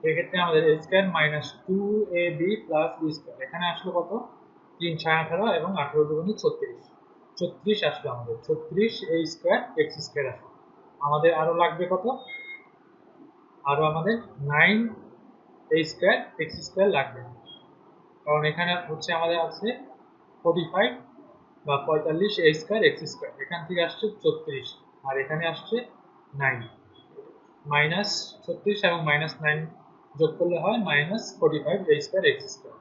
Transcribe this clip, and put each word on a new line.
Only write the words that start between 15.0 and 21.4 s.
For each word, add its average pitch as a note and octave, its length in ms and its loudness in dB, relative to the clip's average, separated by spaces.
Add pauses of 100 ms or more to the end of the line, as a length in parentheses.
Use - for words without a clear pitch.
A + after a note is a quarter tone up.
এ - 20 4 (120)
স্কয়ার G3+ 280 4 (240)
এক্স D#3+ 140 -6 (100)
স্কয়ার G3 300 2
লাগবে, - 240 -2 (1040)
কারণ D3+ 260 2
এখানে F3 220 0 (180)
হচ্ছে D#3+ 280 -6
আমাদের E3+ 280 2
আছে G3 220 -6 (760)
ফর্টি E3 300 4
ফাইভ G3+ 180 4 (760)